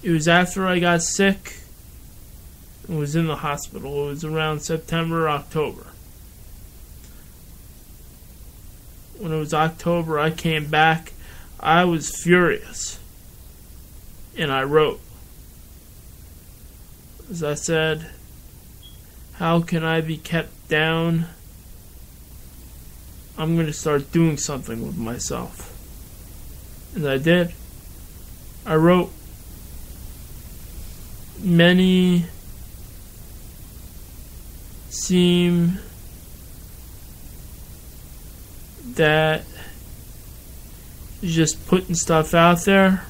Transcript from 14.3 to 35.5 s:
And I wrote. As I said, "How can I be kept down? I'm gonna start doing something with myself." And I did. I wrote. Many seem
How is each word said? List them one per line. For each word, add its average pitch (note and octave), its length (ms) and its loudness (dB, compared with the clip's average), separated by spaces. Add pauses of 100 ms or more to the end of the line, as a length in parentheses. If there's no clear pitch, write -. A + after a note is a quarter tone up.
And D3 140 0
I C3+ 120 2
wrote. D3 360 4 (2250)
As E3 100 -6
I D3 140 0
said, D#3+ 560 0 (1200)
"How E3+ 280 2
can E3 220 0
I D#3+ 180 2
be D#3+ 160 -4
kept - 520 -6
down? E3 560 2 (2000)
I'm D#3+ 180 0
gonna D#3+ 180 2
start D3 380 0
doing E3 260 4
something B2 480 -6
with - 120 -6
myself." - 720 -6 (1200)
And D3+ 140 -2
I C3+ 100 2
did. E3+ 360 4 (1120)
I E3 100 2
wrote. F3 360 6 (2250)
Many F3+ 880 8 (2750)
seem F3 880 4 (3250)